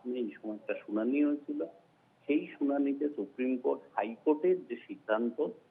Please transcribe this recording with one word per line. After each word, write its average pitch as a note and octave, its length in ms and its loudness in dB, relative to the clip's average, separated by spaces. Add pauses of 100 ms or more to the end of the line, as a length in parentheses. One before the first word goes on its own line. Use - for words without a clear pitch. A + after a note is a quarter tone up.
মে B2 120 -4
এই A2 120 -2 (120)
সময় G#2+ 140 -6
একটা - 180 -6 (120)
শুনানি A#2+ 380 2
হয়েছিল, D3 400 -2 (600)
সেই D#3+ 200 2 (120)
শুনানিতে C#3 500 2
সুপ্রিম B2+ 500 -2
কোর্ট C#3 240 0 (120)
হাইকোর্টের D3+ 720 2
যে A#2+ 100 -8 (120)
সিদ্ধান্ত A#2 580 0 (240)